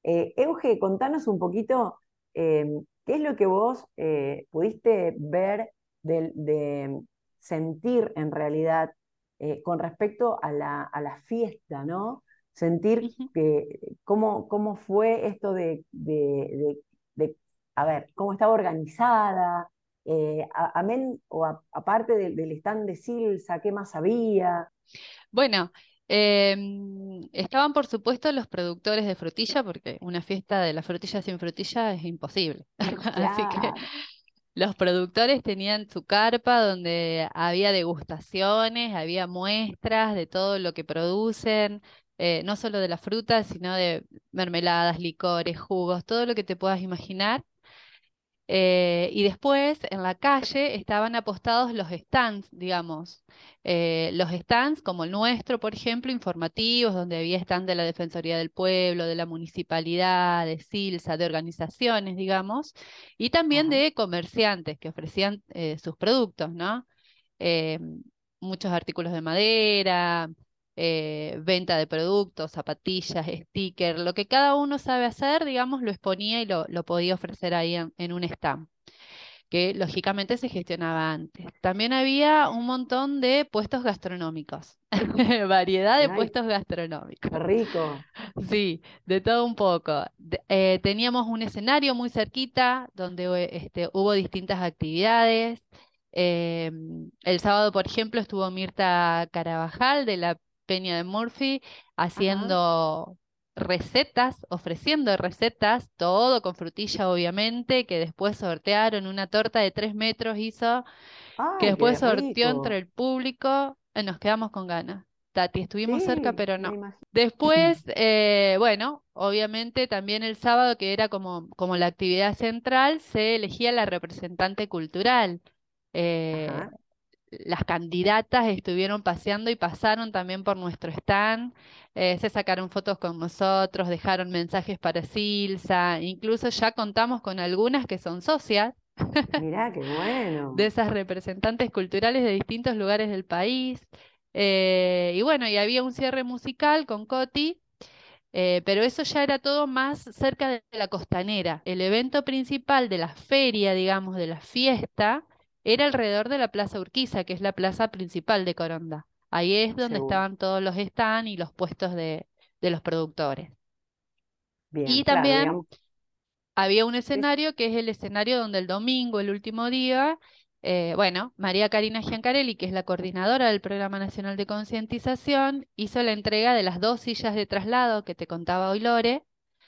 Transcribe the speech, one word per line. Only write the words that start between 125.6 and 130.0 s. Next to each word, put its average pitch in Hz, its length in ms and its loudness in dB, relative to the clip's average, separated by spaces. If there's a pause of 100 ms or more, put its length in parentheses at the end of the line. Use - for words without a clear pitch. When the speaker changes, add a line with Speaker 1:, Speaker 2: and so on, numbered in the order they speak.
Speaker 2:
Eh, 160 560 -2
Speaker 1:
Ajá. 165 200 -8 (600)
Speaker 2:
las - 340 -4
candidatas 185 840 2
estuvieron 190 540 0
paseando 202 480 -2
y 233 60 -2
pasaron 220 560 0